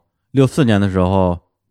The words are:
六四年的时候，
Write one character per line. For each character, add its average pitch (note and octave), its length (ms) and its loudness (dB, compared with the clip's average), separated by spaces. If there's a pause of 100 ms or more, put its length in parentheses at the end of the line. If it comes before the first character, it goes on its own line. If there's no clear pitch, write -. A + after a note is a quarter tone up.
(320)
六 C3+ 140 2
四 C3+ 200 -2
年 G#2+ 120 2
的 G2+ 120 0
时 F#2 80 -4
候， F#2 420 0 (300)